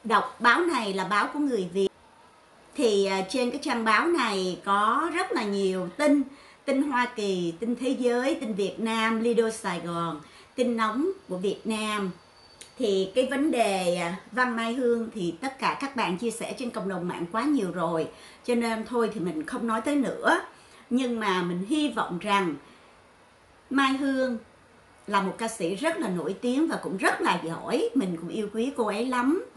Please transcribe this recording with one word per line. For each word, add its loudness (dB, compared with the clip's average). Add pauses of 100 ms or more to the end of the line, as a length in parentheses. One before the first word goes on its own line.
đọc 0
báo 6
này 0
là 0
báo 2
của -4
người 0
Việt. 2 (880)
Thì, 4
à, 0
trên 0
cái -6
trang 0
báo 4
này 0
có 2
rất -2
là 0
nhiều 0
tin, 4 (420)
tin 2
Hoa 2 (100)
Kỳ, 0
tin -2
thế -2
giới, 2
tin -4
Việt -2
Nam, 0
Lido 4
Sài -4
Gòn, -4 (340)
tin 0
nóng 0 (200)
của -4
Việt -2
Nam. -2 (640)
Thì 0
cái 2
vấn 2
đề, 2
à, -2 (120)
Văn 0
Mai -2
Hương 0
thì -2
tất -6
cả -2
các -6
bạn 0
chia -2
sẻ -8
trên -4
cộng -4
đồng -4
mạng -4
quá -2
nhiều 2
rồi, 0 (380)
cho 2
nên 0
thôi 0
thì -6
mình -2
không -4
nói 0
tới 0
nữa. 2 (480)
Nhưng 0
mà 2
mình -2
hy 2
vọng -4
rằng 2 (1120)
Mai 4
Hương 0 (720)
là 2
một -2
ca -4
sĩ -2
rất 0
là -2
nổi -2
tiếng 2
và -2
cũng -4
rất 0
là 2
giỏi, -2
mình 0
cũng -8
yêu -4
quý -2
cô 0
ấy -2
lắm. 2 (120)